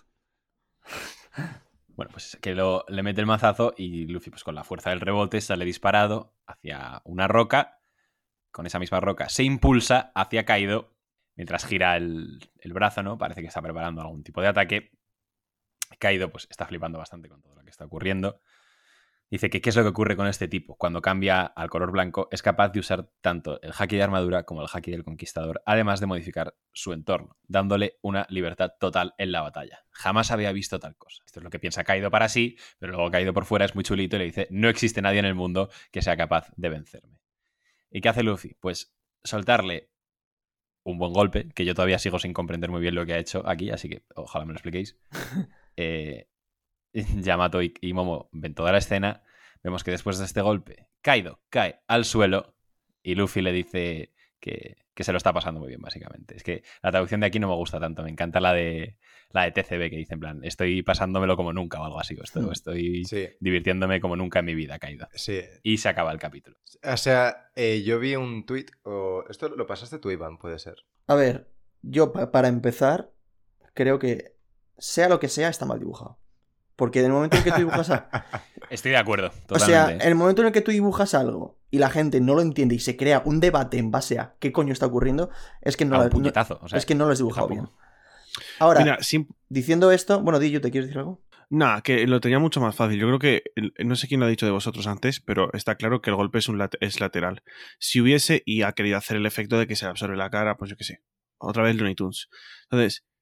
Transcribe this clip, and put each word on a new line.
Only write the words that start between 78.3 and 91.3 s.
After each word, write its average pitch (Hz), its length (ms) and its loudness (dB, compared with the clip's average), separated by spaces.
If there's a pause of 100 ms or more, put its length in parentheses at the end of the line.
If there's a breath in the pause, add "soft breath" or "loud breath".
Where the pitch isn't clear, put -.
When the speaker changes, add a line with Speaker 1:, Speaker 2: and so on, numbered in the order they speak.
Speaker 1:
Estoy - 200 -4
de 131 60 6
acuerdo, 101 300 4 (220)
Speaker 2:
O - 100 2
sea, - 80 6 (160)
Speaker 1:
totalmente, 156 200 0
¿eh? - 40 4
Speaker 2:
el 170 80 6
momento 190 260 6
en 226 60 4
el 214 60 2
que 214 80 6
tú 214 100 0
dibujas 202 420 2
algo 123 460 -2 (100)
y 139 80 2
la 135 140 6
gente 147 280 2
no 127 140 6
lo 165 80 6
entiende 139 320 2
y 120 60 0
se 123 180 -4
crea 139 260 4
un 151 160 2
debate 147 380 4
en 113 140 0
base 127 260 0
a - 220 -8
qué 139 120 -2
coño 143 220 2
está 131 140 0
ocurriendo, 131 420 2 (320 loud breath)
es 143 160 0
que 160 80 2
no 135 80 2
Speaker 1:
A 131 60 6
un 123 60 6
Speaker 2:
la, 120 40 2
no, - 20 2
Speaker 1:
puñetazo, - 520 2
o 85 40 -14
sea, 95 120 -2
Speaker 2:
es - 80 -2
que 156 80 4
no 147 100 4
lo 151 60 6
has 131 80 2
Speaker 1:
yo 127 60 2
Speaker 2:
dibujado 113 220 0
Speaker 1:
tampoco. 107 240 -6
Speaker 2:
bien. - 720 -20 (160)
Ahora, 160 200 8
Speaker 4:
Mira, 147 220 6
sim- 156 260 0 (220)
Speaker 2:
diciendo 165 420 6
esto, 190 300 4
bueno, 160 180 4
Di, 147 200 4
¿te 147 120 0
quieres 131 180 -2
decir 139 100 -10
algo? 170 220 -10 (280 soft breath)